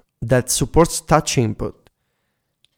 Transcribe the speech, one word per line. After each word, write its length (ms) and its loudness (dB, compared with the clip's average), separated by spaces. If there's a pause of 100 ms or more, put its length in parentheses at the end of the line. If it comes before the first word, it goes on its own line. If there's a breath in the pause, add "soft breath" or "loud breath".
(220)
that 300 0
supports 500 0
touch 380 0
input, 500 -4 (880)